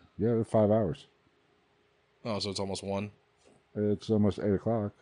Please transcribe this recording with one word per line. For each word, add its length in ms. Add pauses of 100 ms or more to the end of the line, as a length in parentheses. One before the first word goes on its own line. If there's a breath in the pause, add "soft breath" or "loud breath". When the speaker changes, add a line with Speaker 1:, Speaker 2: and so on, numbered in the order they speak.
(180)
Speaker 1:
Yeah, 160
they're 100
five 260
hours. 360 (1160)
Speaker 2:
Oh, 160
so 100
it's 100
almost 240
one? 260 (640)
Speaker 1:
It's 360
almost 280
eight 140
o'clock. 500